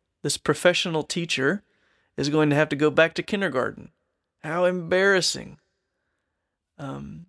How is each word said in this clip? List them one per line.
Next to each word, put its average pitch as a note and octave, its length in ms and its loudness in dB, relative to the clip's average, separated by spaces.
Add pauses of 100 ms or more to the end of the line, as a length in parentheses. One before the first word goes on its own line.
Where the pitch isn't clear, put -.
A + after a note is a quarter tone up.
(240)
This C#3+ 140 -2
professional E3 640 2
teacher E3+ 580 -2 (560)
is C#3 120 -2
going D3+ 200 2
to C#3+ 60 2
have D3+ 140 2
to D3+ 60 -4
go D3+ 140 2
back D#3+ 240 2
to F3 80 -6
kindergarten. B2+ 720 -4 (520)
How E3 220 -2
embarrassing. F3+ 920 0 (1200)
Um, C#3+ 500 -14